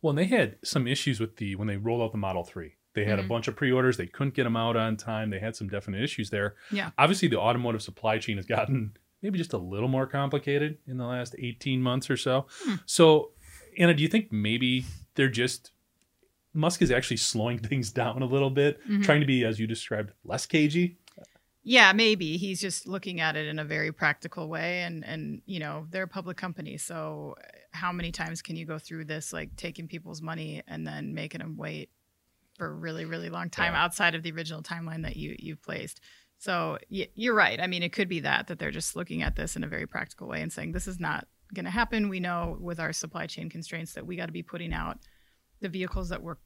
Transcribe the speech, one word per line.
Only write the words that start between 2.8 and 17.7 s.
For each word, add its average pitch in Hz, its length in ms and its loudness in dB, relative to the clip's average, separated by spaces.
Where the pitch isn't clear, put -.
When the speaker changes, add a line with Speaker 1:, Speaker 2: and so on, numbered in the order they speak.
Speaker 1:
They 104 120 2
had 104 140 4
Speaker 2:
Mm-hmm. 95 60 -2
Speaker 1:
a 95 40 -4
bunch 117 180 0
of 110 80 -4
pre-orders. 127 420 4
They 90 100 -4
couldn't 139 280 -2
get 127 100 2
'em 113 100 2
out 113 220 2
on 110 200 2
time. 110 340 -4
They 98 80 -4
had 107 160 -4
some 104 120 -6
definite 98 340 -4
issues 113 300 -2
there. 101 240 0
Speaker 2:
Yeah. 196 260 -4
Speaker 1:
Obviously, 170 300 6
the 117 120 4
automotive 117 440 2
supply 110 360 0
chain 107 180 -4
has 95 100 -6
gotten 110 480 0
maybe 196 160 -2
just 170 160 -4
a 110 40 0
little 98 320 -2
more 131 180 2
complicated 143 680 0
in 131 100 -6
the 123 80 -4
last 123 320 -4
eighteen 127 460 -2
months 127 260 2
or 131 80 4
so. 131 300 2
Speaker 2:
Hmm. 247 120 0
Speaker 1:
So, 156 440 8
Anna, 170 160 8
do 147 80 4
you 160 80 4
think 220 220 2
maybe 120 540 2
they're 135 140 6
just, 120 420 0
Musk 160 280 2
is 156 80 6
actually 123 280 2
slowing 117 420 0
<laughs> 107 100 -4
things 127 220 0